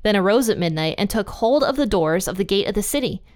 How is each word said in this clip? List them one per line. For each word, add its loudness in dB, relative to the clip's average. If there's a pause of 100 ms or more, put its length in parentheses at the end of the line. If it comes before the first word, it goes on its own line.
then 2
arose 4
at 0
midnight -2
and -2
took -2
hold 2
of 0
the 0
doors 0
of -6
the 0
gate 0
of -2
the -2
city -2 (160)